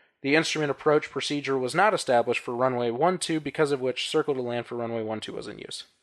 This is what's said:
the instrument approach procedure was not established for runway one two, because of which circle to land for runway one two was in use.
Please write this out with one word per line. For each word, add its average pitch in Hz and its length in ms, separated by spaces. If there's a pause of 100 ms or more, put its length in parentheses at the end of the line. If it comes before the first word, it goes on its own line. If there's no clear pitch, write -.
(220)
the 139 140
instrument 156 360
approach 147 400
procedure 135 460
was 127 180
not 196 180
established 135 480
for 127 120
runway 123 360
one 156 300
two, 160 200
because 147 320
of 139 80
which 127 300
circle 151 240
to 131 80
land 120 240
for - 100
runway 117 280
one 107 180
two 98 120
was - 140
in 104 120
use. - 260 (180)